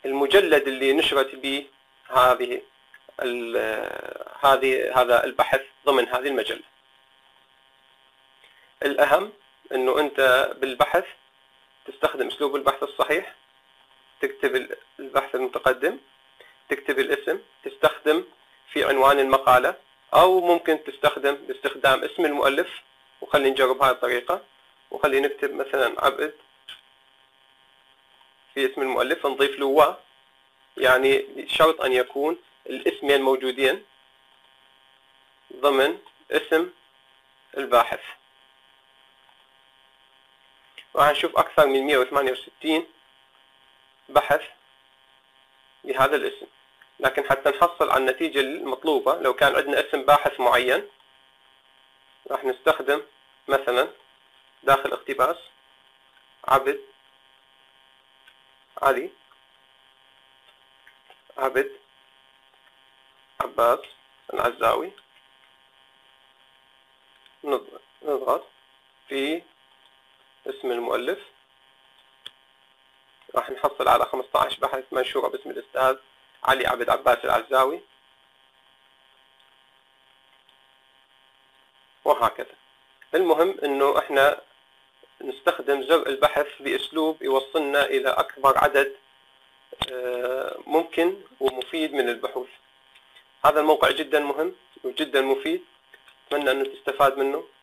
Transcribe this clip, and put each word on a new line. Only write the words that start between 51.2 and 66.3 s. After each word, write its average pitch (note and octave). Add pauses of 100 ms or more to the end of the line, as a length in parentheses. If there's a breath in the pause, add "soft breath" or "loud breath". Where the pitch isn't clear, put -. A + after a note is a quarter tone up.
راح C3+
نستخدم C#3+ (460)
مثلًا C3+ (720)
داخل C#3
اقتباس C3+ (1120)
عبد C3+ (2000)
علي، C3 (2250)
عبد C3 (1700)
عباس A#2+ (540)
العزاوي، A#2+ (2500)